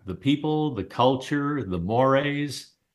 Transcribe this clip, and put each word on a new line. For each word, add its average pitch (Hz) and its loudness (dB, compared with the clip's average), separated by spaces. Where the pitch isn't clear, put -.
the 92 -8
people, 151 0
the 95 -4
culture, 139 0
the 90 -4
mores. 135 0